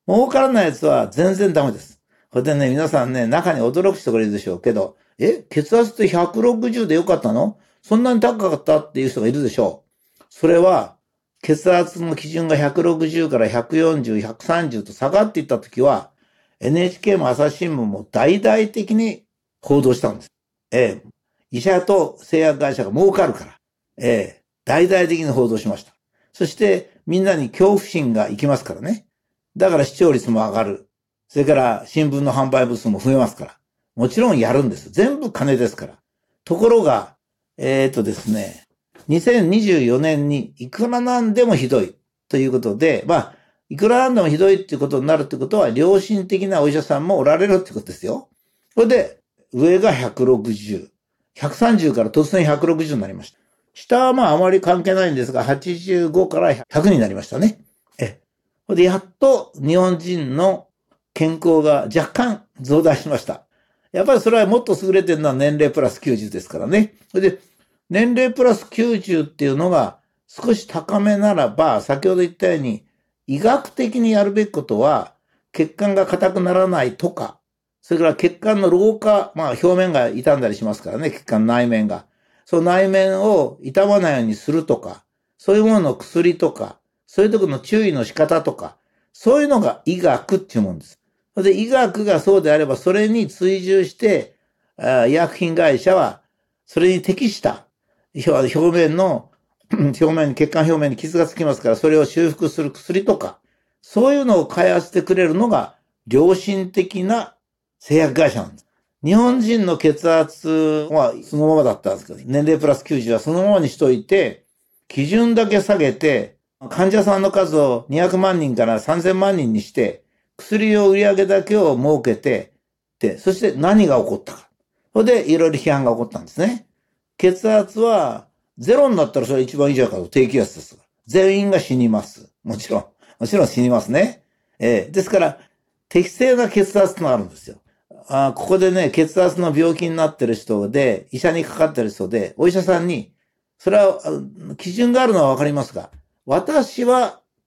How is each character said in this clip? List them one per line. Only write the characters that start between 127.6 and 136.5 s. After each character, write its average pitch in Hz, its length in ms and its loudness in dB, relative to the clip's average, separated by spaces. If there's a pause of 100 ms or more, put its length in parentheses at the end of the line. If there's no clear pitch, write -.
は 175 480 0 (300)
ゼ 151 180 2
ロ 285 140 4
に 226 60 0
な 156 100 2
っ - 60 -14
た 147 80 -2
ら 120 60 -2
そ 131 100 -2
れ 131 60 2
一 127 160 -6
番 143 120 2
い - 40 0
い - 20 0
じ 131 60 2
ゃ 123 40 4
な 110 60 -6
い - 20 -8
か 95 60 -6
と、 87 80 -10
低 131 200 2
気 131 120 0
圧 - 160 -4
で 78 60 -18
す - 140 -20
か - 60 -20
ら。 - 60 -20 (180)
全 190 340 2
員 202 120 0
が 190 80 2
死 - 160 -2
に 123 140 2
ま 107 140 0
す。 - 280 -20 (120)
も 107 140 -8
ち 110 120 -14
ろ 107 100 -2
ん。 - 60 -10 (340)
も 120 80 -6
ち 202 80 -2
ろ 185 80 4
ん 123 40 2
死 - 140 -2
に 123 80 2
ま 120 120 2
す - 100 -8
ね。 190 320 -2 (360)
え 113 300 0
え。 - 20 -18
で 190 100 -2
す 185 80 -8
か 208 100 2
ら、 156 200 -2 (500)
適 180 200 0
正 254 260 2
な 240 140 0
血 202 300 0